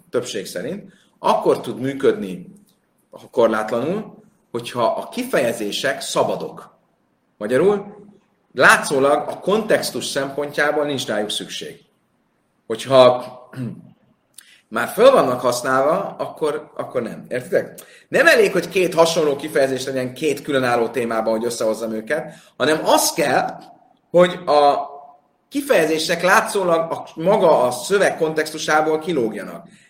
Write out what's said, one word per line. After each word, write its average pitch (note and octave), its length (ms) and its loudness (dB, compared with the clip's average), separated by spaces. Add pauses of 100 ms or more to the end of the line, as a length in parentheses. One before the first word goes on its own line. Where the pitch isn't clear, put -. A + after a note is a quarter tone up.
többség G#2+ 360 -6
szerint, C#3 460 -10 (280)
akkor D#3+ 420 0
tud G#2+ 180 -10
működni G#2 680 -2 (840)
korlátlanul, A#2+ 920 0 (280)
hogyha - 320 -4
a - 260 -2
kifejezések B2+ 920 -4
szabadok. - 760 -4 (600)
Magyarul D#3+ 580 0 (580)
látszólag D3 760 2
a - 100 -10
kontextus F#3 680 0
szempontjából D3 800 -2
nincs C#3 200 -4
rájuk G#2 240 -4
szükség. - 520 -10 (840)
Hogyha B2 720 4 (500)
<clears throat> - 800 -20
már A#2 200 -2
föl B3 240 6
vannak C3+ 280 2
használva, C3+ 800 0
akkor, D3+ 580 -6
akkor C3 260 -6
nem. F#2+ 260 -10
Értitek? - 520 -4 (280)
Nem B3+ 200 2
elég, A3+ 240 6
hogy - 180 -2
két F3 240 0
hasonló D#3+ 420 2
kifejezés C3+ 500 -2
legyen B2+ 280 -4
két C#3+ 280 -4
különálló B2 460 0
témában, A2+ 500 -2
hogy A2+ 80 -4
összehozzam A2+ 460 -2
őket, B2+ 420 -6 (240)
hanem D3+ 260 2
az C#4 300 4
kell, D3 440 0 (520)
hogy F3+ 360 4
a C#3+ 480 2 (560)
kifejezések E3+ 720 0
látszólag F3+ 720 2
a, - 240 -8
maga E3+ 460 4
a B2 100 2
szöveg F#3 460 0
kontextusából D#3 840 0
kilógjanak. G#2+ 680 -4 (220)